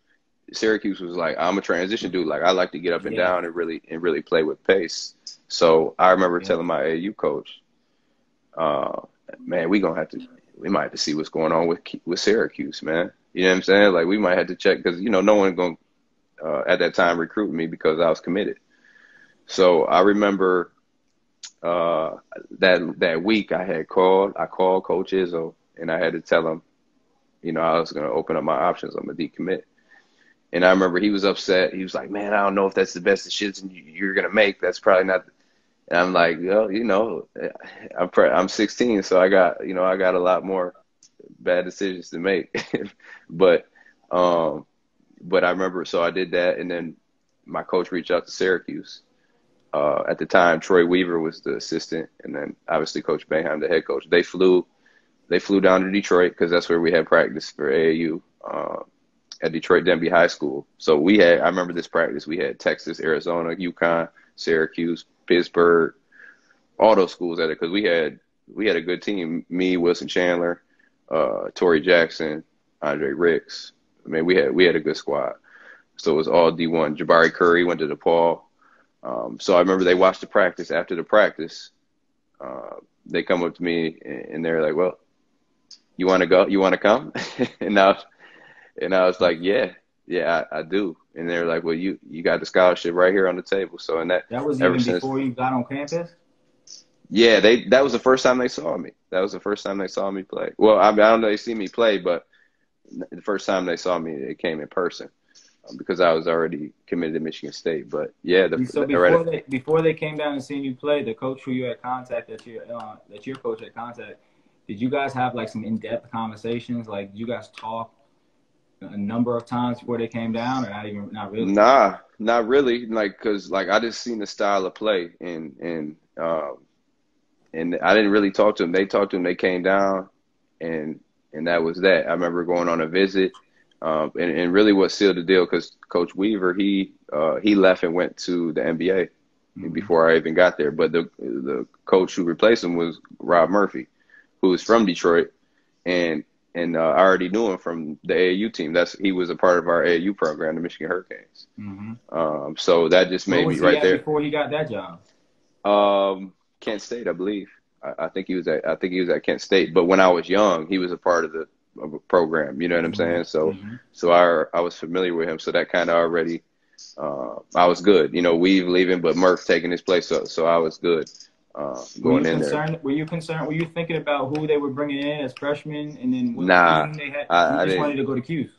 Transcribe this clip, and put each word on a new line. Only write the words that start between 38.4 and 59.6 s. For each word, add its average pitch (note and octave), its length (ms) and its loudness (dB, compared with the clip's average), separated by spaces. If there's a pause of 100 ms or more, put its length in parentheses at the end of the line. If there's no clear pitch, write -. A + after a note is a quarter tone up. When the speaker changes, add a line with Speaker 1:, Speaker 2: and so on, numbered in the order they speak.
Speaker 1:
sixteen, G#2+ 560 0
so F#2 160 4
I F#2 80 6
got, F#2+ 360 2
you F#2 100 -6
know, F#2 100 0
I F#2 120 0
got F#2 200 2
a - 20 2
lot F2+ 260 0
more F#2 300 -4 (640)
bad F2+ 260 -2
decisions F#2 460 -8
to E2 80 -10
make." F2+ 320 -2 (220)
<laughs> - 180 -6 (420)
But, F2 360 4 (420)
um, E2+ 560 0 (540)
but F2+ 240 0
I F2 60 2
remember, F#2 340 -4
so F2 180 -2
I E2+ 80 0
did F2+ 220 -4
that, F2 260 0
and F2 100 -8
then E2+ 280 -8 (500)
my E2 160 -8
coach F2+ 300 -4
reached F2 180 -6
out F2 160 -2
to - 60 -18
Syracuse. - 720 -4 (680)
Uh, D2 360 0
at E2+ 100 -4
the D#2 80 -6
time, F2 320 4
Troy F2 260 4
Weaver F2 360 0
was D#2+ 200 -6
the C#2+ 140 -6
assistant, D#2+ 560 -8 (140)
and C#2+ 100 -12
then C#2+ 220 -10 (100)
obviously D#2 360 -4
Coach D#2 260 -4
Boeheim, D#2 320 -2
the D2+ 80 -4
head D#2+ 180 0
coach. C#2 240 -6
They F2 140 4
flew F2+ 420 2 (640)
they F#2 100 2
flew G2 220 0
down F#2 200 6
to F#2+ 100 -4
Detroit F2+ 440 2
'cause E2+ 140 0
that's F2 180 0
where E2+ 140 2
we E2+ 100 2
had - 140 2
practice - 440 0
for D2 220 -4
A D#2+ 180 4
A - 40 4
U, D#2+ 280 -4 (220)
uh, - 380 -8 (600)
at E2 100 -2
Detroit E2 340 2